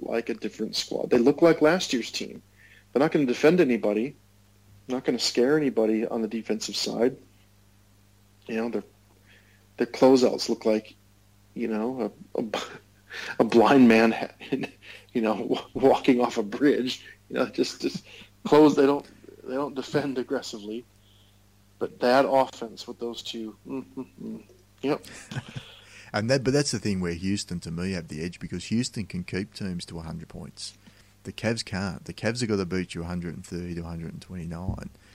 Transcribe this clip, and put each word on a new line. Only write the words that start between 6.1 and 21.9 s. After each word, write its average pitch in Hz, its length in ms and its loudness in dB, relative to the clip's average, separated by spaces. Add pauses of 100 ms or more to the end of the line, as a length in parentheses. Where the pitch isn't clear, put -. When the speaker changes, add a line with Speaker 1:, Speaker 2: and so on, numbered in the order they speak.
Speaker 1:
the 110 60 -2
defensive 110 480 -6
side. 110 400 0 (1300)
You 113 100 -6
know, 113 120 -2
their, 104 160 -6 (960)
their 123 80 0
closeouts 127 640 4
look 113 160 -4
like, 110 300 0 (600)
you 117 140 -6
know, 110 440 -4 (220)
a, - 80 -4
a, 120 40 -6 (480)
<laughs> - 460 -6
a 127 40 2
blind 117 440 8
man, 113 260 8 (360)
<laughs> - 640 -8
you 120 100 0
know, 110 120 2
wa-, 98 300 -4 (100)
walking 123 460 4
off 120 160 0
a 117 60 0
bridge. 120 640 0 (240)
You 127 80 -10
know, 127 100 0
just, - 340 -4
just - 240 -6 (400)
close. 151 320 8
They 143 100 6
don't, 143 200 0 (380)
they 127 100 -8
don't 135 200 -6
defend 135 440 -4
aggressively. 120 680 -8 (920)
But - 220 -8